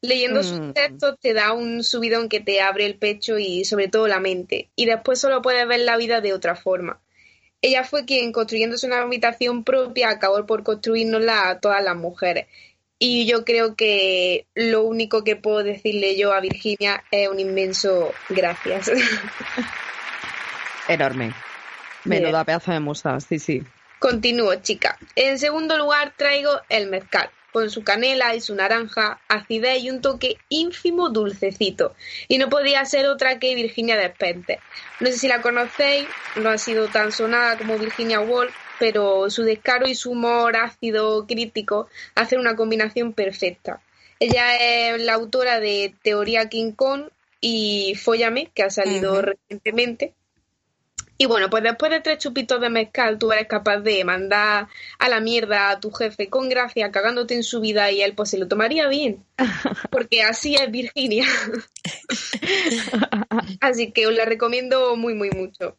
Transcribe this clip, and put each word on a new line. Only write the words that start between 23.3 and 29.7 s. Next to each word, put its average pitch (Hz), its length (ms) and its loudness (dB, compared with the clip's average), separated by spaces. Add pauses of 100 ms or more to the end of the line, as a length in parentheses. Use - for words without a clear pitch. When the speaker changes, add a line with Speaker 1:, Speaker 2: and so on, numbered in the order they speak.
Speaker 2:
sí. 143 240 -2 (360)
Speaker 1:
Continúo, 240 560 2
chica. - 420 -2 (180)
En 269 220 2
segundo 311 400 0
lugar 294 400 0
traigo 285 320 2 (200)
el 208 200 0
mezcal, 190 400 -2 (240)
con 226 160 0
su 214 140 -8
canela 240 520 2
y 226 60 -6
su 214 140 -8
naranja, 214 720 0
acidez 226 560 0